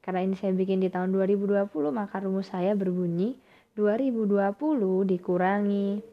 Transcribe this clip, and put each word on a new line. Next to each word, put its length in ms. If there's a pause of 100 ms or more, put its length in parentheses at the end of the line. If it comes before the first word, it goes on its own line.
Karena 220
ini 100
saya 160
bikin 300
di 100
tahun 220
dua 100
ribu 240
dua 220
puluh, 240
maka 260
rumus 320
saya 240
berbunyi 640 (380)
dua 180
ribu 320
dua 240
puluh 560
dikurangi 1040